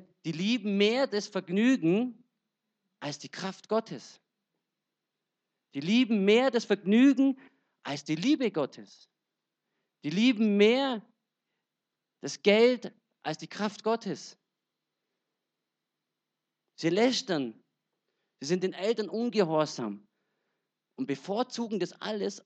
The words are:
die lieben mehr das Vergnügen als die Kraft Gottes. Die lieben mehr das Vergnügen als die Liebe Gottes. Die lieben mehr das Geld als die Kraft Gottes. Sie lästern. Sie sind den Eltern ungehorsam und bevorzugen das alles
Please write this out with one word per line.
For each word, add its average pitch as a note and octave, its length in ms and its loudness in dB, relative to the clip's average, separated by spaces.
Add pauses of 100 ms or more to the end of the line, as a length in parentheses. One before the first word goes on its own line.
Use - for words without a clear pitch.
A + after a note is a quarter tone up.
(240)
die D#3+ 80 -6
lieben G3+ 460 -2
mehr A#3 280 2
das G3+ 200 -4
Vergnügen G3+ 960 0 (760)
als D3 180 -8
die - 100 -16
Kraft - 400 -10
Gottes. G#3+ 520 -4 (1500)
Die C#3 60 -6
lieben G#3 440 2
mehr A#3+ 260 4
das A3+ 140 -2
Vergnügen B3+ 760 4 (440)
als - 220 -10
die D#3 120 -2
Liebe A#3+ 340 0
Gottes. B2+ 580 -8 (960)
Die D3 60 -4
lieben G#3+ 480 2
mehr A#3+ 440 4 (1160)
das - 220 -10
Geld A3+ 500 4 (300)
als D#3+ 160 -6
die D#3+ 80 -14
Kraft G#3 360 -8
Gottes. A3 540 -6 (2500)
Sie D#3+ 140 -2
lästern. F3 680 -2 (800)
Sie C#3 60 -10
sind F3 160 -2
den F#3 120 -4
Eltern G#3 340 -4
ungehorsam D#3 960 -2 (920)
und C3 100 -6
bevorzugen G#3+ 720 -6
das F3+ 120 -4
alles G3+ 540 -8